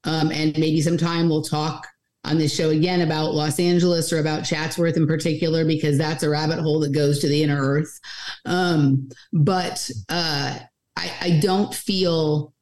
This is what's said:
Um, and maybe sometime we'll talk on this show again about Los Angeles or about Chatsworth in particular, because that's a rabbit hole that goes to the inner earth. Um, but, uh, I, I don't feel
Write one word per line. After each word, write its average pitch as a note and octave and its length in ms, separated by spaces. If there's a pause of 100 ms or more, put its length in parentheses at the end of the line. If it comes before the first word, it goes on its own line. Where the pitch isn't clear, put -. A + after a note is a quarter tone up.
Um, D#3 300
and D#3 260
maybe D#3 240
sometime E3+ 460
we'll D#3 160
talk D3+ 420 (380)
on D3+ 120
this D3+ 160
show D#3+ 180
again F3 320
about D#3 300
Los D3+ 280
Angeles F3 520
or E3 60
about D3+ 260
Chatsworth E3 520
in D#3+ 100
particular, D#3+ 580
because D3+ 320
that's D#3 280
a D3+ 40
rabbit D#3 300
hole D#3 220
that C#3+ 120
goes C#3+ 280
to D3+ 80
the D3+ 160
inner C#3+ 180
earth. C#3+ 380 (440)
Um, D#3 640 (240)
but, F3 560 (200)
uh, D#3 500 (380)
I, E3+ 240
I E3+ 200
don't G3 320
feel D#3+ 880